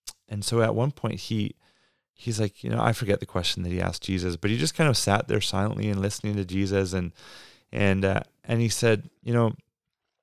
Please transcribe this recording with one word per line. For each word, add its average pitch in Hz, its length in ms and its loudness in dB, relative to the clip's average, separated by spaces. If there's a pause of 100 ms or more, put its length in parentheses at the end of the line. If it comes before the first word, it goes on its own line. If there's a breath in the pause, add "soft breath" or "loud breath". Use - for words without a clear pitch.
(300)
and 104 160 -6
so 117 160 2
at 110 140 2
one 120 160 0
point - 280 -6
he, - 360 -4 (580)
he's 110 260 -6
like, 104 240 -4
"You 120 60 -4
know, 113 100 0
I 113 140 4
forget 101 260 0
the - 60 -10
question 90 380 -2
that 87 80 -4
he 90 100 -2
asked 90 220 -4
Jesus," 90 340 -2
but 101 140 0
he 117 80 0
just 156 160 0
kind 156 140 4
of 113 80 4
sat 101 300 2
there 107 140 0
silently 101 480 -2
and 98 100 -2
listening 101 360 -2
to 98 100 -2
Jesus. 95 480 0
And, 90 180 -2 (600 loud breath)
and, 98 340 2
uh, 95 160 2 (220)
and 117 180 0
he 113 80 2
said, 107 400 2 (140)
"You 117 100 -2
know, 117 220 2 (680)